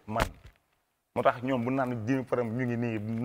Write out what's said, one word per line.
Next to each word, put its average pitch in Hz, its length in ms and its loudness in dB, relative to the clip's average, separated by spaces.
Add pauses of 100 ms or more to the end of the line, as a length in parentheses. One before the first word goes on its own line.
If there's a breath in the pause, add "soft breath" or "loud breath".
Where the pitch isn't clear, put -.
man. 110 180 0 (880)
Moo 123 80 0
tax 123 200 4
ñoom 127 200 0
bu 120 100 0
naan 123 340 -2
dix 131 80 2
mille 131 100 0
problème 120 320 0
ñu 127 80 0
ngi 120 120 0
nii, 117 220 0
bu 107 140 -4 (120)